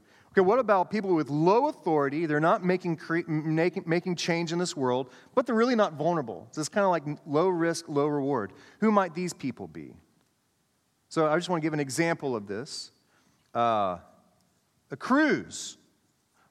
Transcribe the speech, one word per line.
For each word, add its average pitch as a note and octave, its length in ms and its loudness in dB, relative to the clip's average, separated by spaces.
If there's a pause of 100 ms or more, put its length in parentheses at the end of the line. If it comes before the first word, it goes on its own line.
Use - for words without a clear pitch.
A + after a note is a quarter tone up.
(320)
Okay, G3 100 4
what G#3 180 4
about G3+ 300 2
people G3 240 -2
with D3+ 160 0
low F#3 380 4
authority? D#3 580 0
They're D3+ 140 0
not F3+ 240 4
making F3+ 340 0
cre-, E3 300 -2
m-, D#3 280 -2
making, F3+ 300 0
making E3+ 300 -2
change E3+ 360 -2
in E3+ 80 -2
this F3 160 -4
world, B2+ 360 0 (240)
but C4+ 100 2
they're A#3 100 -2
really A#3+ 200 4
not F#3+ 180 2
vulnerable. C#3 580 -4
So - 80 -10
it's D3+ 100 -4
kinda G3+ 200 0
like E3 140 2 (220)
low D#3+ 240 2
risk, E3 380 -2
low C#3+ 200 0
reward. C#3 460 -2 (260)
Who G#3+ 120 4
might F#3+ 220 2
these F3 200 -6
people A2+ 340 -10
be? D2+ 280 -16 (1120)
So D#3 180 0
I D3+ 100 2
just F3 120 -4
wanna E3+ 120 -2
give D#3 120 -2
an D3+ 60 -2
example D3 560 -2
of G#2 120 -8
this. G#2 440 -10 (600)
Uh, G#2+ 440 0 (960)
a C#3 60 -10
cruise. B3+ 800 0 (720)